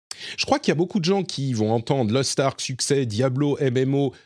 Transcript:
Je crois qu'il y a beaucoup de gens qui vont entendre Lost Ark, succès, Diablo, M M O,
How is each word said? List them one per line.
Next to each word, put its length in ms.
Je 80
crois 140
qu'il 100
y 20
a 40
beaucoup 260
de 40
gens 180
qui 300
vont 180
entendre 400
Lost 280
Ark, 220
succès, 440
Diablo, 540
M 160
M 180
O, 200